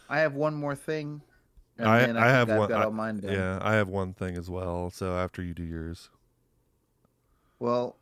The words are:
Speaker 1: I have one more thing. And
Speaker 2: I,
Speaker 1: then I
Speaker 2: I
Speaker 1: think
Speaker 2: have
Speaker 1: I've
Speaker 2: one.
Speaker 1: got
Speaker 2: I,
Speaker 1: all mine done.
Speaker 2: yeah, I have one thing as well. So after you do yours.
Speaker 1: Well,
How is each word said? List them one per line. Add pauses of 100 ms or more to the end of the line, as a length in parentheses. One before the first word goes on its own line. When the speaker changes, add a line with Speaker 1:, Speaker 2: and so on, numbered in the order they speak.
Speaker 1:
I
have
one
more
thing. (560)
And
Speaker 2:
I,
Speaker 1:
then
I
Speaker 2:
I
Speaker 1:
think
Speaker 2:
have
Speaker 1:
I've
Speaker 2:
one.
Speaker 1:
got
Speaker 2:
I,
Speaker 1:
all
mine
done.
Speaker 2:
yeah,
I
have
one
thing
as
well.
So
after
you
do
yours. (1500)
Speaker 1:
Well,